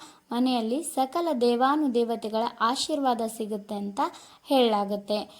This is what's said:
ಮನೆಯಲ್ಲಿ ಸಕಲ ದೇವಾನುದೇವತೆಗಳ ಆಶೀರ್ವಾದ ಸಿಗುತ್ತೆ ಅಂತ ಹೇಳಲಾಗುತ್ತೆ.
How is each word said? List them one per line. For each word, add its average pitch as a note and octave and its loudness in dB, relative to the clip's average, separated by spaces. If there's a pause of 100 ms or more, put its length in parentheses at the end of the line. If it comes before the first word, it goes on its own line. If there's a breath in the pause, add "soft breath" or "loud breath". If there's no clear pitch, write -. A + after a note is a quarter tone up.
(320 loud breath)
ಮನೆಯಲ್ಲಿ B3 0
ಸಕಲ E4 -2 (140)
ದೇವಾನುದೇವತೆಗಳ A#3 2 (160)
ಆಶೀರ್ವಾದ B3+ 0 (160)
ಸಿಗುತ್ತೆ G#3 -6
ಅಂತ G3+ -6 (460 loud breath)
ಹೇಳಲಾಗುತ್ತೆ. G#3 2